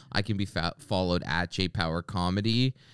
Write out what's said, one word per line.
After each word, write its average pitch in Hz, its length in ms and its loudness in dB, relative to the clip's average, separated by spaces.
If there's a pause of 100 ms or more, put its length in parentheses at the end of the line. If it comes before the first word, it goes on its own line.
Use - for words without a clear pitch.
(100)
I 104 120 0
can 101 160 -2
be 98 80 0
fa-, 82 320 -2
followed 90 480 2
at 87 240 0
J 92 180 0
Power 82 320 -2
Comedy. 104 720 2 (200)